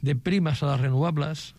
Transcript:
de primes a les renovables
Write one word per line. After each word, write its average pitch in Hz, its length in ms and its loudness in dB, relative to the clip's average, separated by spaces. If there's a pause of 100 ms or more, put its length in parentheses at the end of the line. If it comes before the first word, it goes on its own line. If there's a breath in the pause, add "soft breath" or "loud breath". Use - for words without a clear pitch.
de 139 120 0
primes 165 480 0
a 143 80 2
les 131 140 0
renovables 147 760 0